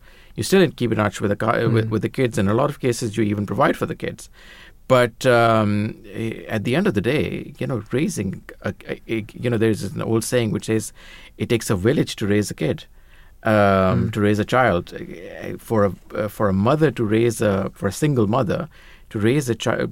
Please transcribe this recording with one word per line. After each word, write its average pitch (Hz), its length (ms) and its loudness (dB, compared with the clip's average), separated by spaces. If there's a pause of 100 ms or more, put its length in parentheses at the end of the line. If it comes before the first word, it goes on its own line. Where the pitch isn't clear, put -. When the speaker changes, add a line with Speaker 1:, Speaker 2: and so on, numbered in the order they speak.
(360)
Speaker 1:
You 107 80 -4
still 185 260 4
keep 117 220 -2
in 107 60 0
touch 104 220 0
with 104 100 0
the 101 60 0
ki-, 113 300 0
with, 113 200 2
Speaker 2:
Mm. 110 40 -4
Speaker 1:
with 110 120 0
the 117 60 -2
kids. 123 300 0
In 98 80 2
a 101 80 2
lot 135 160 2
of 139 80 -10
cases, 117 380 -2
you 113 80 2
even 104 220 -2
provide 135 300 0
for - 100 -4
the 80 100 -8
kids. - 340 -10 (560)
But, 123 400 2
um, 110 720 4 (180)
eh, 107 340 -8
at 107 140 -4
the 117 140 0
end 202 100 2
of 180 80 0
the 101 60 0
day, 110 580 -2
you 123 80 -4
know, 135 240 -4
raising, 127 520 -4 (180)
a, 101 120 -6 (160)
a, 143 200 -8
a, 110 240 -4
you 120 180 -4
know, 117 80 0
there's 110 240 2
an 110 200 -8
old 113 200 0
saying 117 300 -2
which - 140 -4
says, 110 260 -2 (440)
"It - 120 -4
takes 117 200 -2
a 117 60 2
village 101 420 0
to 110 120 -4
raise 104 220 2
a - 40 -10
kid, - 300 -4 (600)
um, 110 80 2
Speaker 2:
Mm. 101 600 4
Speaker 1:
to 110 80 -2
raise 104 180 4
a 107 60 0
child." 113 500 2
Eh, 87 640 -12
for 107 260 2
a, 95 80 2 (220)
uh, 107 140 -4
for 107 200 -2
a 95 40 2
mother 131 380 4
to 120 140 -2
raise 113 380 2
a, 98 320 0
for - 120 -6
a 95 60 0
single 131 340 2
mother 113 420 -2 (420)
to 110 80 -6
raise 127 320 2
a 113 40 2
chi-, - 380 -2